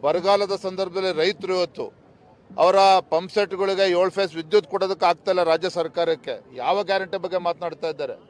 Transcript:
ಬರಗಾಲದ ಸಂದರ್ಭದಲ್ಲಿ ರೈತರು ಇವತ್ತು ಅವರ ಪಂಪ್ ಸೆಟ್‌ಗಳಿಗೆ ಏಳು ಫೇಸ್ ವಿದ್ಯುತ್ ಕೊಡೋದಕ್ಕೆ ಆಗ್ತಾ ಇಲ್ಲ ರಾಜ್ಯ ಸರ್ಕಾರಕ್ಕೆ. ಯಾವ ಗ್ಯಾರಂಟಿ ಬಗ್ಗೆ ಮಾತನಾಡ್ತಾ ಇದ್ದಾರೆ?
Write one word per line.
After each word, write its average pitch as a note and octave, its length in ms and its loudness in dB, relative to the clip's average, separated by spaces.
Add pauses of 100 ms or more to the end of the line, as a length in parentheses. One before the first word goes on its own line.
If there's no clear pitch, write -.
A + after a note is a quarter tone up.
ಬರಗಾಲದ F#3+ 520 2 (100)
ಸಂದರ್ಭದಲ್ಲಿ F#3 540 -4
ರೈತರು F#3 380 -2
ಇವತ್ತು E3+ 280 -4 (760)
ಅವರ F#3 140 6 (320)
ಪಂಪ್ F3 260 -2
ಸೆಟ್‌ಗಳಿಗೆ G3 480 0 (160)
ಏಳು F#3 160 2
ಫೇಸ್ F#3 240 -2
ವಿದ್ಯುತ್ E3 340 2
ಕೊಡೋದಕ್ಕೆ F#3+ 320 0
ಆಗ್ತಾ F3 260 0
ಇಲ್ಲ F3+ 100 2 (100)
ರಾಜ್ಯ E3 260 0
ಸರ್ಕಾರಕ್ಕೆ. E3 560 -2 (280)
ಯಾವ E3 140 0 (140)
ಗ್ಯಾರಂಟಿ F#3+ 340 -2
ಬಗ್ಗೆ F3+ 140 -4 (100)
ಮಾತನಾಡ್ತಾ E3+ 460 -6
ಇದ್ದಾರೆ? C#3+ 220 -8 (140)